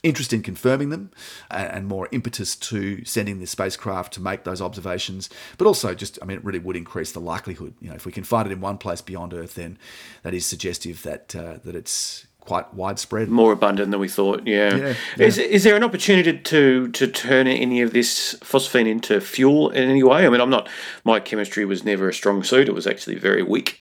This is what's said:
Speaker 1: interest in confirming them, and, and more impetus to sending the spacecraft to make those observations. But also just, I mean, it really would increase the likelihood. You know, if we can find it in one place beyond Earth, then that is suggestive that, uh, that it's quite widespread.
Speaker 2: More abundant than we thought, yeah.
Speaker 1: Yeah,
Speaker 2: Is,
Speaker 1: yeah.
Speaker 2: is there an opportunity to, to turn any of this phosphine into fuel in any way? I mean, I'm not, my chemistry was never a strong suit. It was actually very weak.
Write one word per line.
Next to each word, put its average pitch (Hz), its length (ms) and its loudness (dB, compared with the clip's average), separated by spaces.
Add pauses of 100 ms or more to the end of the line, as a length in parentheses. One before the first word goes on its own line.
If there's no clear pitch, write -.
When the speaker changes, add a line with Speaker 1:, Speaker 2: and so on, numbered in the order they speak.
Speaker 1:
interest 139 300 0
in 110 100 0
confirming 135 480 -2
them, 190 220 -12 (360)
and, - 220 -6
and 98 160 -8
more 95 240 -6
impetus 117 460 -6
to 101 480 -8
sending 101 340 -6
the 90 80 -12
spacecraft 95 640 -6
to - 80 -16
make 98 220 -6
those 92 180 -8
observations. 92 680 -8 (280)
But 185 100 4
also 107 260 2
just, - 260 -12
I 92 60 -12
mean, 95 120 -8
it - 60 -14
really 95 140 -6
would 90 180 -6
increase 85 360 -8
the 85 80 -12
likelihood. 87 600 -10
You 87 100 -16
know, - 40 -16
if - 100 -18
we 92 60 -10
can 98 140 -10
find 113 240 0
it 95 40 -6
in 92 80 -8
one 98 180 -6
place 87 220 -8
beyond 87 320 -12
Earth, 85 220 -12
then 85 240 -12 (460)
that 90 100 -6
is 87 100 -6
suggestive 87 600 -8
that, - 320 -12
uh, 85 280 -12
that 85 120 -12
it's - 500 -8 (140)
quite - 340 -6
widespread. 101 560 -4
Speaker 2:
More 113 220 8
abundant 101 380 2
than 101 100 0
we 98 80 -2
thought, 98 380 0
yeah. 104 300 4
Speaker 1:
Yeah, 135 180 -2 (220)
Speaker 2:
Is, - 220 6
Speaker 1:
yeah. 127 60 0
Speaker 2:
is 196 200 4
there 208 120 8
an 220 60 2
opportunity 185 540 2
to, 135 520 4
to 120 180 0
turn 131 400 2
any 123 340 0
of 117 140 0
this - 480 0
phosphine 127 440 2
into 110 360 0
fuel 143 480 4
in 131 180 2
any 135 140 4
way? 147 240 8
I - 20 8
mean, 123 140 6
I'm 127 80 2
not, 117 180 0 (360)
my 113 140 4
chemistry 104 460 -4
was 95 180 -2
never 95 280 0
a - 20 -8
strong 101 300 0
suit. 127 260 4
It 104 60 -2
was 95 120 -4
actually - 300 -4
very 98 260 2
weak. - 460 -2